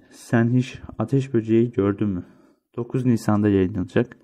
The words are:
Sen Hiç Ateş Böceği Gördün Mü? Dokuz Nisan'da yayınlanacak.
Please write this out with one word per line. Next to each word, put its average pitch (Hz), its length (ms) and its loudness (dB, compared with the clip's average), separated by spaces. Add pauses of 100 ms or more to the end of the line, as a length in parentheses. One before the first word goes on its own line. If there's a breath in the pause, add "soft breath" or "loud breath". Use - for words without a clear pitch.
(100)
Sen 117 380 0
Hiç 123 320 -2 (180)
Ateş 131 360 -2
Böceği 113 380 2
Gördün 101 360 0
Mü? 92 160 -4 (520 soft breath)
Dokuz 120 300 -6
Nisan'da 107 420 2
yayınlanacak. 101 760 0